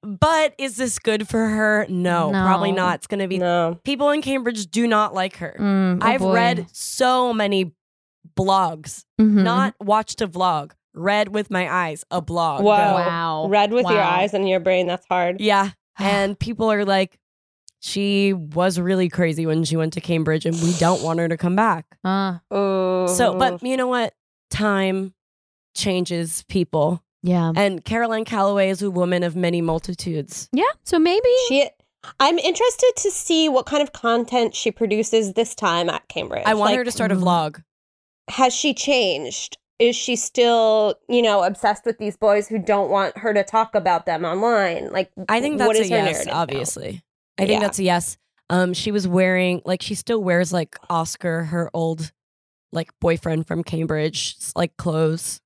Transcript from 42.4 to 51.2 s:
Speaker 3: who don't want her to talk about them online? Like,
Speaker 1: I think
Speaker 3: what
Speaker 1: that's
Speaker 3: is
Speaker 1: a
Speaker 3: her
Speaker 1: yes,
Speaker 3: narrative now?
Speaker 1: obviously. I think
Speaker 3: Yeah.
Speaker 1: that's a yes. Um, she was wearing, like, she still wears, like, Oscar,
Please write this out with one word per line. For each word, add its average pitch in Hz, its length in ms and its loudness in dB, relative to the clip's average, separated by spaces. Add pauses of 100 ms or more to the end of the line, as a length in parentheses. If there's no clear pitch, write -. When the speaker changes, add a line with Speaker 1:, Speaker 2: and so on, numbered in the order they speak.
Speaker 3:
who 220 100 -4
don't 202 320 0
want 196 280 0
her 220 160 -2
to 202 80 2
talk 220 320 0
about 175 320 0
them 165 180 -2
online? 196 680 0
Like, 190 180 -2 (180)
Speaker 1:
I 220 120 2
think 294 200 -2
Speaker 3:
what 240 160 4
Speaker 1:
that's 220 40 2
Speaker 3:
is 196 100 0
Speaker 1:
a 226 40 0
Speaker 3:
her - 40 4
Speaker 1:
yes, 208 140 2
Speaker 3:
narrative - 200 -6
now? 156 80 -2
Speaker 1:
obviously. 156 640 -6 (360)
I 190 80 0
think 208 140 2
Speaker 3:
Yeah. 208 60 0
Speaker 1:
that's - 140 -4
a - 20 -2
yes. 175 340 0 (340)
Um, 180 240 2
she 208 180 -4
was 196 160 0
wearing, 185 560 2
like, 185 180 -4
she - 120 -6
still 220 280 -2
wears, 180 300 0
like, 170 240 -4 (140)
Oscar, 165 540 -4